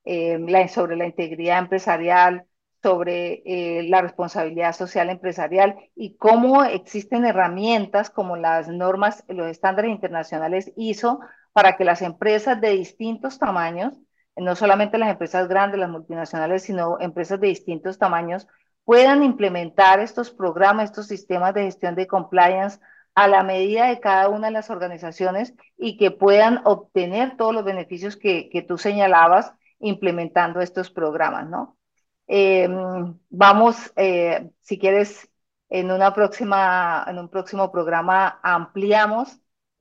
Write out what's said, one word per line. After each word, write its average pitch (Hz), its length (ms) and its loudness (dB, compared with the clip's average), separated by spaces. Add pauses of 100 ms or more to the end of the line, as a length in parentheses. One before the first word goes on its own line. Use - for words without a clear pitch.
eh, 170 340 -4
la, 180 280 2
sobre 170 300 -4
la 170 80 -4
integridad 170 540 -4
empresarial, 180 840 0 (360)
sobre, 175 640 -2
eh, 170 440 -6
la 185 120 4
responsabilidad 170 760 -6
social 180 340 -4
empresarial 185 680 -2 (180)
y 214 220 -14
cómo 247 480 4
existen 226 600 -4
herramientas 202 840 0
como 185 260 -6
las 165 320 -2
normas, 190 640 -2
los 175 180 -8
estándares 190 440 -2
internacionales 170 840 -6
iso, 233 460 -4 (320)
para 190 240 6
que 190 80 0
las 175 160 2
empresas 214 580 -2
de 214 120 0
distintos 220 680 -6
tamaños, 185 540 -4 (420)
no 180 200 -4
solamente 208 420 2
las 226 140 0
empresas 180 360 -4
grandes, 196 320 0
las 180 100 -4
multinacionales, 165 760 -6
sino 175 360 -4
empresas 175 400 -6
de 202 80 0
distintos 185 520 -6
tamaños, 175 480 -4 (360)
puedan 269 400 6
implementar 190 800 4
estos 233 300 -6
programas, 196 580 0
estos 208 180 -14
sistemas 185 460 -2
de 202 100 -2
gestión 180 320 -6
de 185 120 -4
compliance 190 720 2 (360)
a 202 140 6
la 190 140 6
medida 196 440 0
de 240 140 -2
cada 196 260 2
una 214 200 -2
de 220 60 -6
las 214 160 -6
organizaciones 180 840 -6 (240)
y 226 200 -8
que 196 140 4
puedan 208 540 6
obtener 202 720 -2
todos 226 160 0
los 220 100 -4
beneficios 190 540 -8
que, 185 320 -2
que 175 120 -6
tú 175 160 -6
señalabas 190 760 4 (260)
implementando 175 800 -2
estos 180 320 -6
programas, 156 580 -4
¿no? - 280 -10 (500)
Eh, 190 400 2 (640)
vamos, 208 640 4
eh, 175 540 0 (120)
si 190 180 -8
quieres, 202 500 0 (400)
en 185 220 -4
una 190 220 2
próxima, 196 920 0
en 180 120 -10
un 175 100 -14
próximo 190 420 -4
programa 180 720 0
ampliamos, 208 960 0 (420)